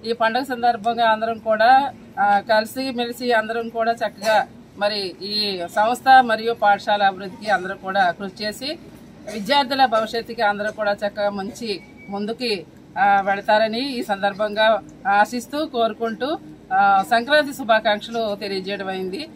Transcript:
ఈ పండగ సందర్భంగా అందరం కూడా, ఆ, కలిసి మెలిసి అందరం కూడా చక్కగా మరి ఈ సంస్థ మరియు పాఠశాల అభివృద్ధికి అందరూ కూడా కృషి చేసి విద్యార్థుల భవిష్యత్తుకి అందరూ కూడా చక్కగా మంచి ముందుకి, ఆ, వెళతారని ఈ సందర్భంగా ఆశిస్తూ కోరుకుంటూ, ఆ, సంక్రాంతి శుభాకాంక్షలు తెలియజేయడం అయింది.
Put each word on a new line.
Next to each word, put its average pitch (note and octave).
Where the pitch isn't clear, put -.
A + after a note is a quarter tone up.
ఈ A3+
పండగ A3+
సందర్భంగా A#3
అందరం A3
కూడా, A3+
ఆ, G3+
కలిసి A3
మెలిసి A#3+
అందరం A3+
కూడా A3+
చక్కగా G#3+
మరి G3+
ఈ G3+
సంస్థ A3+
మరియు A3+
పాఠశాల G#3
అభివృద్ధికి G3
అందరూ F#3+
కూడా F#3+
కృషి G3
చేసి C4
విద్యార్థుల C4+
భవిష్యత్తుకి A3+
అందరూ G#3
కూడా G#3
చక్కగా G3+
మంచి G3+
ముందుకి, G#3
ఆ, G3+
వెళతారని A3
ఈ -
సందర్భంగా G#3
ఆశిస్తూ A#3
కోరుకుంటూ, A#3
ఆ, G3
సంక్రాంతి C#4
శుభాకాంక్షలు A3
తెలియజేయడం G3
అయింది. F#3+